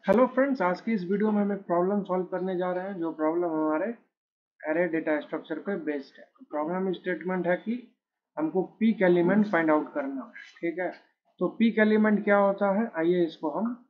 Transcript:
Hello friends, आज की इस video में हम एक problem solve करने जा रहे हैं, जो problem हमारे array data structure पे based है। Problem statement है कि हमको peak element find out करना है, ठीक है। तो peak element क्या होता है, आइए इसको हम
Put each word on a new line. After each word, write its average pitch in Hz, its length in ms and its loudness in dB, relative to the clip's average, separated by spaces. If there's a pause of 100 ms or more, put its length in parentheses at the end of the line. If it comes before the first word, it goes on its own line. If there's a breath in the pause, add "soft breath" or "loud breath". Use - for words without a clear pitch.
Hello 220 220 6
friends, 262 360 0
आज 180 180 0
की 226 120 -4
इस 190 180 -2
video 208 200 2
में 208 120 2
हम 202 100 0
एक 196 60 -4
problem 190 440 0
solve 180 220 -2
करने 185 320 -4
जा 180 160 -2
रहे 180 120 -6
हैं, 196 140 -8
जो 165 140 -4
problem 156 320 -2
हमारे 156 420 0 (760)
array 160 320 -2
data 156 280 0
structure 156 380 -8
पे 202 180 -6
based 151 420 -8
है। - 60 -20 (260)
Problem 180 420 -2
statement 175 540 -4
है 175 100 2
कि 220 200 -6 (600)
हमको 160 260 -2
peak 214 400 0
element 180 440 4
find 165 240 2
out 151 220 2
करना 135 320 -6
है, 113 60 -18 (300)
ठीक 165 180 -6
है। 175 120 -4 (500)
तो 180 80 0
peak 220 300 2
element 214 460 4
क्या 202 120 4
होता 202 360 2
है, 226 240 0
आइए 175 280 2
इसको 160 260 -6
हम 214 220 -4 (180)